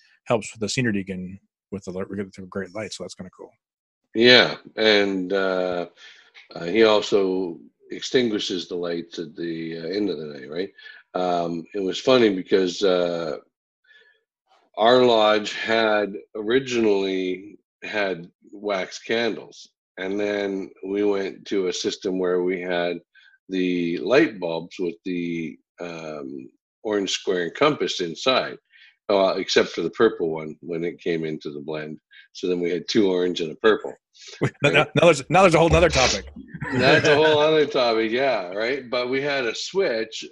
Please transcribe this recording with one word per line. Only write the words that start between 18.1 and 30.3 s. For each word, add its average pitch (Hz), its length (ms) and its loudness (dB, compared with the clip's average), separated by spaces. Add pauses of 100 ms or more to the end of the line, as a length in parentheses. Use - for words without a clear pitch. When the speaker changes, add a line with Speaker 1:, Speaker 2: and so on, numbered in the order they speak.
Speaker 2:
wax 101 460 -6
candles, 113 720 -4 (300)
and 95 200 -4
then 101 520 -4 (140)
we 101 200 -2
went 98 420 -2
to 95 220 0
a 90 40 -2
system 98 460 -4
where 90 240 0
we 92 180 -2
had 87 380 -2 (500)
the 90 500 -2
light 127 420 2
bulbs 82 380 -6
with 85 260 -4
the, 85 540 -6 (220)
um, 76 680 -12 (340)
orange 104 280 -2
square 90 340 -2
and 82 100 -6
compass 135 460 0
inside, 82 580 -2 (520)
uh, 95 260 4
except 98 340 2
for 90 120 -6
the 82 80 -2
purple 90 400 2